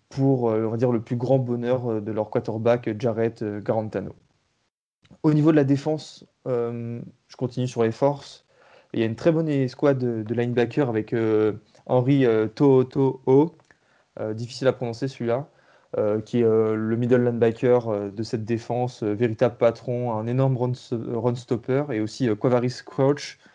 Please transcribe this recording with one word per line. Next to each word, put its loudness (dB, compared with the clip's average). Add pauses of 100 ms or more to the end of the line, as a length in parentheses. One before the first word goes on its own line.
pour, 2
euh, 0
on -2
va -6
dire, 2
le 0
plus -6
grand 2
bonheur, -2
euh, -2
de -8
leur -2
quarterback, -2
euh, -4
Jarrett, -2
euh, -6
Garantano. -4 (1080)
Au 4
niveau 4
de 6
la 6
défense, -2 (220)
euh, -6 (280)
je -20
continue -4
sur 0
les 2
forces. -2 (500)
Il -2
y 2
a 2
une -4
très 2
bonne 0
escouade 0
de, -2
de -4
linebackers 0
avec, -2
euh, 2 (320)
Henry, 2
euh, 2
To'oto'o, 2 (640)
euh, -6
difficile -2
à 4
prononcer -6
celui-là, -4 (500)
euh, 0
qui -2
est, 4
euh, 2
le -2
middle 2
linebacker, 2
euh, -4
de -10
cette -6
défense, -4
euh, -2
véritable 0
patron, 0
un -4
énorme 2
run, -2 (200)
run -2
stopper, -2
et -2
aussi, -2
euh, 0
Quavaris 0
Crouch, -2 (160)